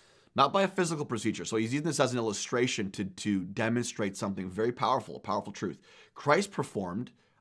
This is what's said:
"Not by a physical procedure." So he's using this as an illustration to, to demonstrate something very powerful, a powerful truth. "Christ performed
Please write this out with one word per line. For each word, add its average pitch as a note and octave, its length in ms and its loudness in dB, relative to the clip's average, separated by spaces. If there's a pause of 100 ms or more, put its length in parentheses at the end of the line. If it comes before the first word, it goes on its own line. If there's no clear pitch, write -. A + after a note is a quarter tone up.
(340)
"Not C3+ 180 6
by G3 100 4
a F#3+ 60 4
physical E3 380 0
procedure." G#2 400 -2
So A2 100 0
he's A2+ 160 0
using D3+ 140 0
this D#3 140 2
as B2 120 4
an B2 60 0
illustration A2+ 720 0
to, G2+ 140 -4
to F#2+ 400 -2
demonstrate A2+ 760 -2
something F#2+ 320 -4
very A2 220 0
powerful, A#2+ 440 0
a - 40 -12
powerful G2+ 320 -4
truth. E2 260 -6 (360)
"Christ F3+ 360 2
performed G2 640 -4 (280)